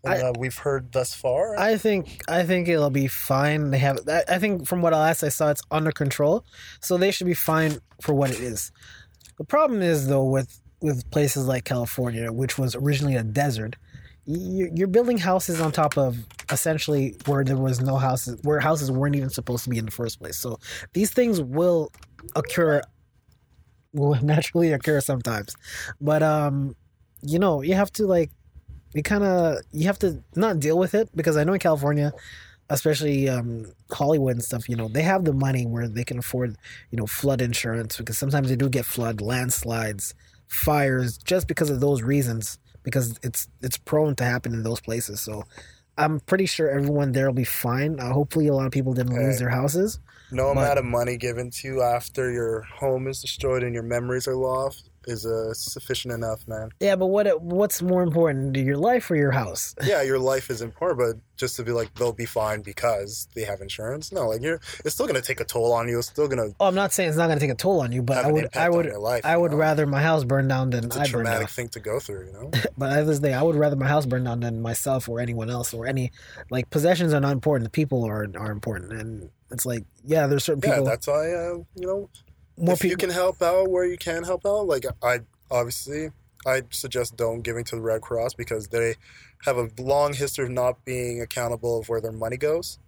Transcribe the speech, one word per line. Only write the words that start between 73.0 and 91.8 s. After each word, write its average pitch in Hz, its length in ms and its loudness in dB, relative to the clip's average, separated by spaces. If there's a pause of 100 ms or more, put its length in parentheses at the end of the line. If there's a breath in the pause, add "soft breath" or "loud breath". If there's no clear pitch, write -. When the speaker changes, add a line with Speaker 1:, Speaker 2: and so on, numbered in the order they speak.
Speaker 2:
end 151 80 2
of 143 120 2
the 147 60 2
day, 131 60 2
I 127 80 2
would 160 140 4
rather 147 200 4
my 135 120 0
house 147 180 2
burn 127 200 0
down 120 160 -4
than 117 200 -4
myself 120 480 -2
or 117 100 -4
anyone 117 300 -4
else 120 240 -4
or 113 140 -6
any, 131 240 -2 (400 loud breath)
like, 127 180 -2
possessions 165 420 4
are 147 80 4
not 139 120 2
important. 135 320 2
The 113 80 -6
people 135 340 0
are, 107 220 -4 (100)
are 107 140 -6
important, 101 420 -8
and 110 380 -12 (180)
it's 120 160 -6
like, 120 180 -4 (220)
yeah, 147 220 4
there's 139 160 2
certain 143 200 0
Speaker 1:
Yeah, 139 120 4
Speaker 2:
people. 139 100 2
Speaker 1:
that's 117 220 -2
why, 156 240 0
uh, 175 240 -4 (200)
you 180 120 -8
know, 196 220 -6 (460)
Speaker 2:
More 175 200 2
Speaker 1:
if 170 80 -2
you 180 80 4
Speaker 2:
peop- 180 80 -2
Speaker 1:
can 185 100 0
help 180 320 0
out 185 300 4
where 180 140 2
you 180 120 -2
can 170 260 -4
help 175 220 -4
out, 202 220 2
like, 139 180 0 (160)
I 123 200 2 (280)
obviously, 123 600 -4 (340)
I 131 260 2
suggest 123 460 -4
don't 117 240 -2
giving 117 240 -4
to 117 100 -8
the 113 60 -6
Red 113 200 0
Cross 120 340 -4
because 110 340 -6
they 117 260 0 (500 loud breath)
have 131 120 2
a 117 120 -2 (100)
long 143 340 2
history 135 320 -2
of 123 60 -6
not 123 340 0
being 123 360 -4
accountable 117 580 -4
of 110 100 -10